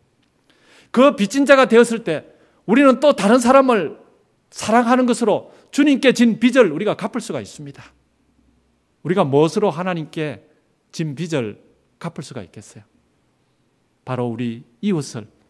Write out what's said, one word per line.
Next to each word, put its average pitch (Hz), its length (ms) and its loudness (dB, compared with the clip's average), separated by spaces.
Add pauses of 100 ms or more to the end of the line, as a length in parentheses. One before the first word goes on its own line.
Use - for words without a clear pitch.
(920)
그 277 240 4
빚진 247 320 -2
자가 269 200 6
되었을 226 360 2
때 156 220 -6 (420)
우리는 254 320 4
또 285 160 2
다른 233 240 2
사람을 240 600 2 (520)
사랑하는 240 560 0
것으로 214 440 -2 (200)
주님께 269 420 2
진 233 260 2
빚을 240 320 4
우리가 175 220 -4
갚을 214 260 -8
수가 143 220 -10
있습니다. 139 420 -18 (1160)
우리가 180 220 -4
무엇으로 156 460 0
하나님께 156 800 -10 (440)
진 156 240 -8
빚을 143 460 -8 (380)
갚을 160 240 -14
수가 117 200 -16
있겠어요? 104 400 -20 (1200)
바로 123 220 -6
우리 117 360 -10 (180)
이웃을 147 460 -6 (220)